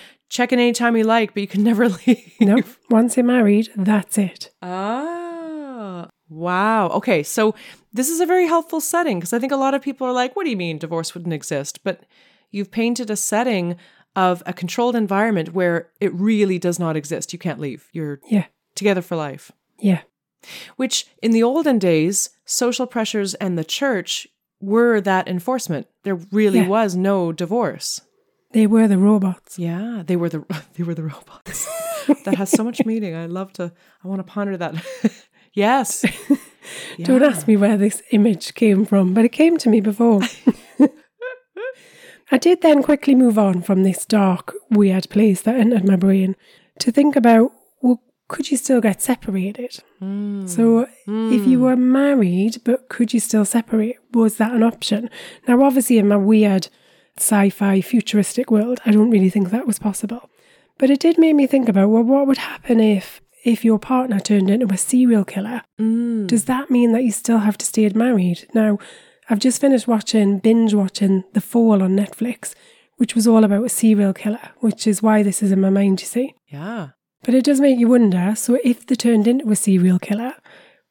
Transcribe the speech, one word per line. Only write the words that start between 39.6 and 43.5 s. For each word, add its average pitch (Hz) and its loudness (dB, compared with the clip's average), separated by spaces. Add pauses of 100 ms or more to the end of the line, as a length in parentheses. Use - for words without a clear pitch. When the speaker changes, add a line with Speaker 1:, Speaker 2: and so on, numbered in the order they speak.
Speaker 2:
me 214 4
before. 214 2 (480)
<laughs> - 0 (1300)
I 262 4
did 349 2
then 294 6
quickly 277 2
move 247 4
on 190 2